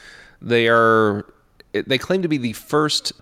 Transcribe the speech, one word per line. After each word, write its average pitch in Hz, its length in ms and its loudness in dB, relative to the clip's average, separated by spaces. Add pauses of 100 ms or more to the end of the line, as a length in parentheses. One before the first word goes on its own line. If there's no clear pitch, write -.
(420)
they 117 260 2
are, 110 580 2 (480)
it, 104 160 -4
they 131 80 0
claim 190 240 -2
to 175 60 -4
be 151 100 -2
the 120 160 -6
first - 680 -4